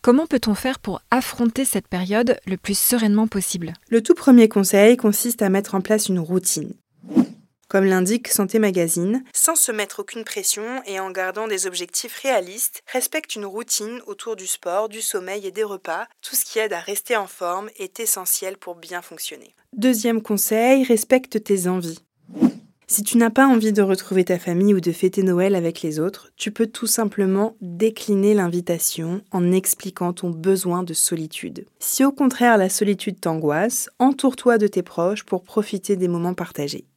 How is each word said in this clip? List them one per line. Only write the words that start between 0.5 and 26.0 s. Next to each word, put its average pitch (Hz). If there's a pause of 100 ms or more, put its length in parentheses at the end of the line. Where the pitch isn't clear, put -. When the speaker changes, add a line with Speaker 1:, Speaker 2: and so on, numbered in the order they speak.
Speaker 1:
faire 262
pour - (100)
affronter 240
cette 202
période 202 (100)
le 190
plus 202
sereinement 220
possible ? 175 (160)
Speaker 2:
Le 226
tout 339
premier 240
conseil 208
consiste 226
à 202
mettre 196
en 190
place 214
une 180
routine. 170 (960)
Comme 196
l'indique 190
Santé 208
Magazine, 185
sans 330
se 254
mettre 208
aucune 220
pression 202 (240)
et 190
en 190
gardant 190
des 190
objectifs 180
réalistes, 214
respecte 285
une 208
routine 220
autour 208
du 185
sport, 196
du 214
sommeil 196
et -
des 214
repas. 196 (160)
Tout -
ce -
qui -
aide 214
à 170
rester 202
en 196
forme 185
est 185
essentiel 196
pour 175
bien 170
fonctionner. - (240)
Deuxième 226
conseil, 233
respecte 240
tes 190
envies. 180 (880)
Si -
tu 233
n'as 233
pas 269
envie 220
de 202
retrouver 190
ta 180
famille 185
ou 190
de 170
fêter 190
Noël 185
avec 170
les 156
autres, 185